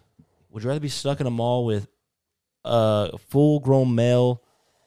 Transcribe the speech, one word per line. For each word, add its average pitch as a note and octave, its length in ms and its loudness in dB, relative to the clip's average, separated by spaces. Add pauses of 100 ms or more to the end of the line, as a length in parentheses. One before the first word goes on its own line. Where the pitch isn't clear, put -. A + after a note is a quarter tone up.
(500)
would G#2 140 -14
you B2 60 -4
rather D3 120 -4
be D3 80 -6
stuck C#3 320 -4
in C3 60 -2
a A#2+ 40 -2
mall A#2+ 340 -2
with G#2 220 -2 (800)
a A2 520 0 (120)
full-grown C3+ 640 2
male B2 460 2 (460)